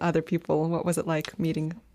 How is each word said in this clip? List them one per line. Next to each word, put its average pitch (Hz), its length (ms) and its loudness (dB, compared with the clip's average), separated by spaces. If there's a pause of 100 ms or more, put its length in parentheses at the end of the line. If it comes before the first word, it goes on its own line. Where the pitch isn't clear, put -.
other 165 180 4
people? 160 480 0
What 165 160 0
was 175 140 0
it - 80 -2
like 160 320 -2
meeting 160 340 0 (220)